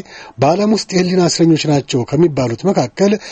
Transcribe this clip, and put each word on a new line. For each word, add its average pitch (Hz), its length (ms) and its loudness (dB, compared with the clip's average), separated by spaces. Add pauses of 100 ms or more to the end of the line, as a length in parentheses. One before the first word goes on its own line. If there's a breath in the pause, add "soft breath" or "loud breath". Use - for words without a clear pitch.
(360 loud breath)
በዓለም 185 360 0
ውስጥ 202 180 -4
የህሊና 180 340 0
እስረኞች 165 420 2
ናቸው 143 380 0
ከሚባሉት 139 600 -2
መካከል 185 480 0 (180 loud breath)